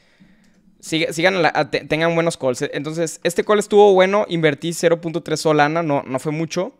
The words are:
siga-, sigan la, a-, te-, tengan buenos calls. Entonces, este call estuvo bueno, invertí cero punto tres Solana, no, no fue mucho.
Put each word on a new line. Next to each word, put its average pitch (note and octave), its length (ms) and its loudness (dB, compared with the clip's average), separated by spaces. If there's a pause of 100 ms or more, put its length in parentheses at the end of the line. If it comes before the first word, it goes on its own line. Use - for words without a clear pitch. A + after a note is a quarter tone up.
(800)
siga-, D#3+ 320 -4
sigan F3 280 0
la, D3+ 140 2
a-, C#3+ 160 -2
te-, - 140 -4
tengan D#3 320 0
buenos E3 200 0
calls. B2+ 260 -4
Entonces, D#3 600 -6
este F3 220 -2
call G#3 160 2
estuvo G3+ 340 6
bueno, F#3+ 340 2
invertí D#3+ 440 0
cero E3 280 2
punto E3 220 -6
tres D#3 160 -4
Solana, D#3 460 2
no, C#3+ 180 -2
no C3 160 -6
fue D3+ 140 -6
mucho. E3 480 -4